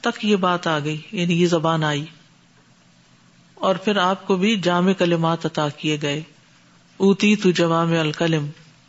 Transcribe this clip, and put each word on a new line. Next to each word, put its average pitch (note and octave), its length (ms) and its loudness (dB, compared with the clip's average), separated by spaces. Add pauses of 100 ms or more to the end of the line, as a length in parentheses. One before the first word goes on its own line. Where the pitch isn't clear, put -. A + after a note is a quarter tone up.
تک A#3 240 -4
یہ G#3 100 2
بات F3+ 320 0
آ D#3 120 0
گئی، D3+ 180 -4 (140)
یعنی F3 300 0
یہ F3+ 60 4
زبان E3 360 0
آئی، D3 220 -2 (1500)
اور F#3+ 220 -2
پھر G3+ 220 -2
آپ F#3+ 300 -2
کو G3 80 2
بھی G3+ 200 0
جامع F3 380 2
کلمات E3 520 0
عطا D#3 240 -2
کیے D3+ 320 -4
گئے۔ D3 200 -4 (760)
اوتیت G3+ 580 2
جوامع E3 440 2
الکلم۔ D#3 500 -2 (400)